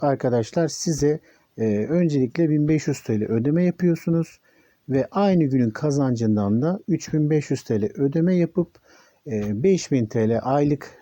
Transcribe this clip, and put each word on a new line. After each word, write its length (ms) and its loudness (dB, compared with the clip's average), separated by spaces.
arkadaşlar 680 0
size, 520 -2
e, 180 0
öncelikle 760 0
bin 180 2
beş 200 0
yüz 140 -4
T 180 -2
L 40 -2
ödeme 400 0
yapıyorsunuz 760 0
ve 220 0
aynı 340 2
günün 260 2
kazancından 920 0
da 260 -2
üç 240 -4
bin 180 0
beş 200 0
yüz 120 -2
T 180 -2
L 40 0
ödeme 520 0
yapıp, 320 0
e, 360 -4
beş 300 2
bin 140 2
T 220 0
L 140 2
aylık 480 0